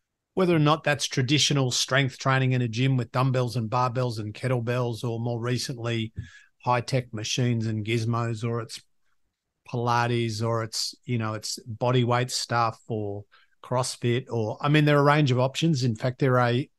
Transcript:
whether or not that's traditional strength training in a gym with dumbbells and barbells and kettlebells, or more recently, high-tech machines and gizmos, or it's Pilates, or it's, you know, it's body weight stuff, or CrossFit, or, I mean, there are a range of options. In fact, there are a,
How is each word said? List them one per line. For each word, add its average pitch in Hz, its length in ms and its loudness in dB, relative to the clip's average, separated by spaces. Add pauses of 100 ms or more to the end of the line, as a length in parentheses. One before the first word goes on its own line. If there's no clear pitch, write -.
(360)
whether 175 200 4
or 160 40 4
not 151 240 4
that's 143 240 0
traditional 135 640 2
strength 131 480 0
training 135 320 2
in 127 100 0
a 123 60 0
gym 127 280 0
with 120 160 -2
dumbbells 127 440 0
and 113 120 -2
barbells 123 520 -2
and 107 120 -8
kettlebells, 123 720 -2
or 117 160 -4
more 120 200 -4
recently, 117 720 -4 (500)
high-tech 123 480 0
machines 113 540 -2
and 110 180 -4
gizmos, 117 640 -2
or 117 140 -4
it's - 180 -14 (880)
Pilates, 120 800 0
or 113 160 0
it's, - 320 -6 (100)
you 123 140 -2
know, 110 160 -2
it's - 300 -8
body 123 400 2
weight 120 260 0
stuff, 117 580 -2
or 104 380 -6 (380)
CrossFit, 123 640 -2
or, 113 320 -4
I 147 80 0
mean, 151 160 6
there 147 120 6
are 143 40 6
a - 20 4
range 147 280 4
of 123 80 2
options. 135 440 0
In 123 120 0
fact, 127 240 -4
there 127 200 4
are 123 80 4
a, 123 320 0